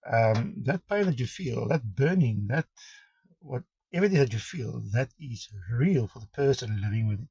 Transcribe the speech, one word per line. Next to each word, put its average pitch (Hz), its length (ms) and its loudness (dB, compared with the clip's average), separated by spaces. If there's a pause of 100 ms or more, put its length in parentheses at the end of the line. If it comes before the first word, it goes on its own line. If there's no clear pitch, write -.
Um, 113 580 2
that 175 240 -2
pain 202 180 0
that 160 140 0
you 123 80 -2
feel, - 400 -4
that 117 280 -2
burning, 135 520 2
that, 139 200 0 (720)
what, - 240 -8 (300)
everything 190 260 4
that 131 140 4
you 113 60 -2
feel, 117 420 -8 (120)
that 127 160 0 (100)
is 123 300 -12 (220)
real 131 360 2
for - 120 -12
the 110 80 -16
person 127 540 0
living 107 260 0
with 104 140 -2
it. 135 100 -10